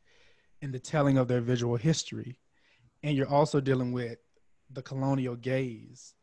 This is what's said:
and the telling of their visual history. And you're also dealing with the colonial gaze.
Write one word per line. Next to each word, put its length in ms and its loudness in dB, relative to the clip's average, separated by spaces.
and 100 -8
the 60 -8
telling 400 2
of 80 4
their 140 2
visual 360 0
history. 640 -2
And 140 -2
you're 120 0
also 320 4
dealing 320 0
with 260 -6
the 120 -10
colonial 520 -2
gaze. 880 -4